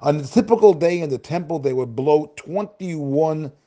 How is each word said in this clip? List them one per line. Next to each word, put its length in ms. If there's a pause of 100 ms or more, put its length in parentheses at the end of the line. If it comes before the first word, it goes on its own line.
On 140
a 80
typical 500
day 280
in 80
the 80
temple, 420
they 140
would 240
blow 400
twenty-one 1120 (160)